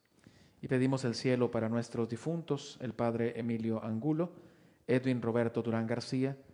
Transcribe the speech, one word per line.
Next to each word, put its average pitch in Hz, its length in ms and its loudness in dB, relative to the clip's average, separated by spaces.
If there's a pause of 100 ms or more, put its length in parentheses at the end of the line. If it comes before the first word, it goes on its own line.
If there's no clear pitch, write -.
(640)
Y - 40 -8
pedimos 131 380 2
el 113 80 0
cielo 123 380 2
para 110 180 0
nuestros 117 400 -2
difuntos, 151 720 -4
el 117 140 -6
padre 117 440 0
Emilio 113 440 -2
Angulo, 151 480 -2 (560)
Edwin 127 340 2
Roberto 117 400 2
Durán 113 240 0
García, 131 500 -2 (180)